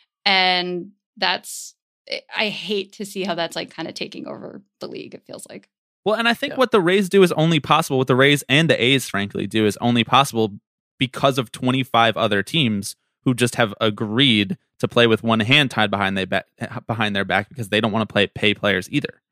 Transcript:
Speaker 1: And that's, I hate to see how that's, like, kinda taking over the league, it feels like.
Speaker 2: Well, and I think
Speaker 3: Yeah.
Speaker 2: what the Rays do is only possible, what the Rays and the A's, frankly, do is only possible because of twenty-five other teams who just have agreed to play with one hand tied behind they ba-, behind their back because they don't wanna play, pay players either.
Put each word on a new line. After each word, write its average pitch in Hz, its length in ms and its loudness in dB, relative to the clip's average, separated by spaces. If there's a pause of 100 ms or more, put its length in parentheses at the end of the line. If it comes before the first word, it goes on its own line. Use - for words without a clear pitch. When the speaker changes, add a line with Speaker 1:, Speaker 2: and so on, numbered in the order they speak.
(260)
Speaker 1:
And 185 680 0 (240)
that's, - 580 -6 (640)
I 214 140 -2
hate 196 440 -8
to 208 120 -12
see 196 180 -8
how 185 120 -6
that's, 165 200 -6
like, - 180 -10
kinda 165 200 -12
taking - 340 -12
over - 340 -14 (180)
the - 80 -12
league, - 260 -16
it - 120 -20
feels - 240 -18
like. - 200 -20 (360)
Speaker 2:
Well, 208 100 0
and 233 120 0
I 233 60 2
think 285 200 -8
Speaker 3:
Yeah. - 40 -12
Speaker 2:
what 254 140 0
the 220 100 4
Rays 185 280 2
do 196 140 6
is 170 100 4
only 160 260 2
possible, 151 380 2
what 131 100 0
the 131 80 4
Rays 139 320 4
and 151 220 4
the 123 120 2
A's, 127 280 0
frankly, 101 380 -4
do 107 180 0
is 101 160 0
only 120 220 2
possible 113 560 0 (400)
because 139 380 0
of 120 140 -4
twenty-five 123 680 2
other 104 260 0
teams 110 520 -2 (280)
who 131 100 2
just 120 220 0
have 110 260 0
agreed 107 760 0 (220)
to 120 80 -2
play 120 180 4
with 110 180 4
one 113 180 2
hand 135 280 4
tied 107 220 0
behind 98 260 -2
they 95 80 -2
ba-, 92 200 -4 (420)
behind 107 280 -2
their 98 100 -2
back 95 240 -2
because 107 200 -12
they 104 120 0
don't 110 100 0
wanna 107 140 -2
play, 101 220 0
pay 104 260 0
players 98 380 -2
either. - 300 -6 (100)